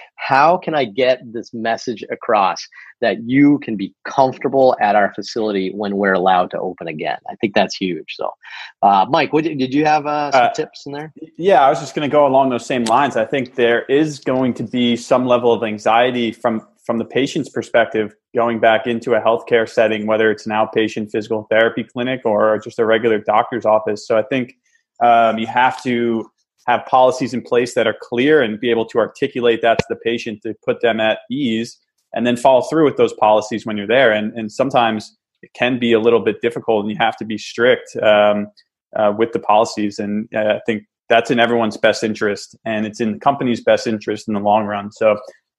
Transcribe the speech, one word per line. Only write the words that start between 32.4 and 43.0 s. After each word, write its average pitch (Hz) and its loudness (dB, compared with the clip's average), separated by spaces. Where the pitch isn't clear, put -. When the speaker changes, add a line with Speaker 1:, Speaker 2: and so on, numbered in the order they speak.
Speaker 2:
through 156 0
with 131 2
those 120 2
policies 107 0
when 110 -6
you're 101 -6
there. 117 4
And, 107 -2
and 110 -10
sometimes 120 -2
it - -20
can 123 -2
be 120 0
a 110 4
little 113 4
bit 104 -2
difficult 113 -2
and 110 -6
you 101 -6
have 113 0
to 110 -8
be 107 -8
strict, - 0
um, 104 4
uh, 104 2
with 113 0
the - -4
policies. 107 0
And, 104 -6
uh, 107 0
I 104 -6
think 107 -4
that's 117 2
in 123 0
everyone's 117 2
best 107 2
interest, 104 -4
and 110 -4
it's 107 -8